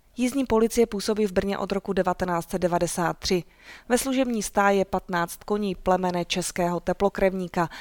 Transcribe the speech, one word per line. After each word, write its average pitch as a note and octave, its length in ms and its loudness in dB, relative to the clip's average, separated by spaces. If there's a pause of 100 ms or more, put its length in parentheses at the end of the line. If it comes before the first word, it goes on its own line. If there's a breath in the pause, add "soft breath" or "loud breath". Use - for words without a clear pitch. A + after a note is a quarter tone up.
(160)
Jízdní B3+ 300 0
policie A3+ 400 4
působí G#3+ 400 0
v F#3 60 -4
Brně F#3+ 260 0
od G3 140 -4
roku G3 200 -2
devatenáct F3+ 580 0
set F#3+ 80 -2
devadesát E3+ 600 0
tři. F3+ 260 0 (440 loud breath)
Ve A#3+ 100 4
služební B3+ 440 0
stáji G3+ 360 2
je F#3+ 60 2
patnáct F3+ 600 -4
koní G#3 300 -2
plemene F3+ 500 0
českého F3 560 -2
teplokrevníka, F#3 880 0 (120 loud breath)